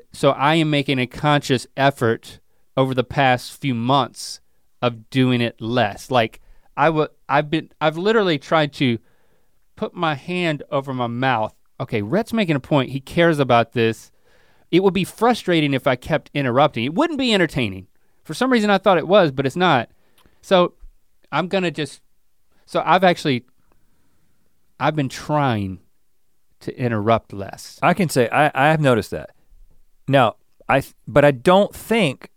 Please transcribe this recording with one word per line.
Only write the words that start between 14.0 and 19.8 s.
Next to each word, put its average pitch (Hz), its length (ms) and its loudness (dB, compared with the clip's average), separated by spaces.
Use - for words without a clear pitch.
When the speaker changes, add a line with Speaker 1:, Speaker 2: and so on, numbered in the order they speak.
Speaker 1:
It 185 120 4
would 196 100 4
be 185 100 -2
frustrating 175 720 0
if 131 140 -2
I 131 100 2
kept - 360 -6
interrupting. 135 520 0
It 143 80 -4
wouldn't 294 260 -2
be 247 140 0
entertaining." 123 540 -2
For 160 100 -14
some 254 180 -2
reason 214 180 2
I 196 80 4
thought 190 220 2
it 139 80 -4
was, 175 240 4
but 135 140 -4
it's 131 100 -4
not. 165 340 0